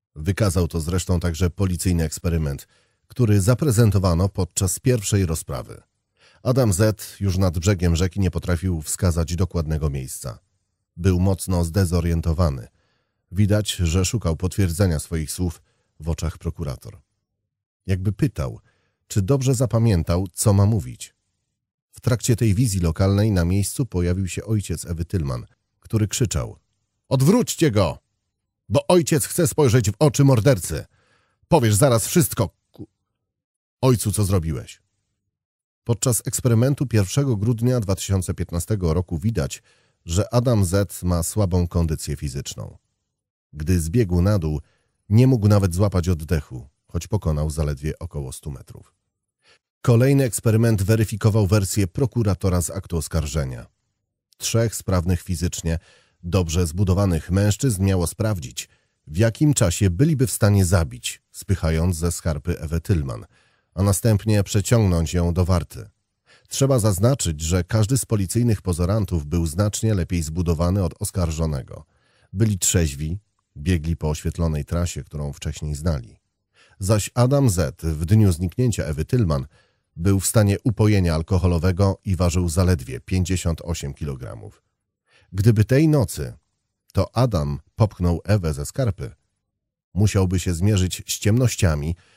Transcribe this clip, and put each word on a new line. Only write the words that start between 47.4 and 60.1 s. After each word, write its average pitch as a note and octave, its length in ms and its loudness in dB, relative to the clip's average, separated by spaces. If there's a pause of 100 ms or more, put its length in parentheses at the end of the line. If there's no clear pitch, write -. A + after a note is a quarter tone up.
zaledwie D2 480 -4
około D2 340 -10
stu - 180 -12
metrów. - 440 -18 (880)
Kolejny C3 420 4
eksperyment A2+ 580 2
weryfikował A2 640 2
wersję G2 400 0
prokuratora G2 760 -2
z - 100 -6
aktu F#2 260 -8
oskarżenia. D2 680 -4 (720)
Trzech A2+ 380 -2
sprawnych F2+ 480 -2
fizycznie, E2 560 -4 (440)
dobrze F2 440 0
zbudowanych F2+ 640 0
mężczyzn G2+ 540 0
miało F#2+ 220 2
sprawdzić, G2+ 640 -6 (380)
w D2+ 100 -10
jakim A#2 380 2
czasie F#2+ 360 2
byliby C3 360 2